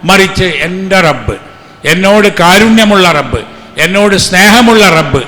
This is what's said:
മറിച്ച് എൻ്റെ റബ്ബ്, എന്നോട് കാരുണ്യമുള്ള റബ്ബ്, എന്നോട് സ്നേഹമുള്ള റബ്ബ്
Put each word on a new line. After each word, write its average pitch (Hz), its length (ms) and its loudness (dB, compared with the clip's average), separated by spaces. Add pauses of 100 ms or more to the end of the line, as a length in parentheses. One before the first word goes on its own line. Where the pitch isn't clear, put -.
മറിച്ച് 190 400 0
എൻ്റെ 185 560 -4
റബ്ബ്, 127 360 -2 (500)
എന്നോട് 196 420 2 (120)
കാരുണ്യമുള്ള 202 720 2
റബ്ബ്, 131 260 -4 (400)
എന്നോട് 196 380 0
സ്നേഹമുള്ള 208 720 2
റബ്ബ് 147 380 -2